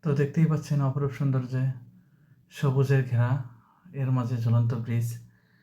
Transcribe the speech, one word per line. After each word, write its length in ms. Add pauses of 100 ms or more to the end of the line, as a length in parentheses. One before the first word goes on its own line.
তো 120
দেখতেই 320
পাচ্ছেন 360
অপরূপ 300
সৌন্দর্যে 600 (800)
সবুজের 540
ঘেরা, 400 (500)
এর 180
মাঝে 260
ঝুলন্ত 360
ব্রিজ। 440 (460)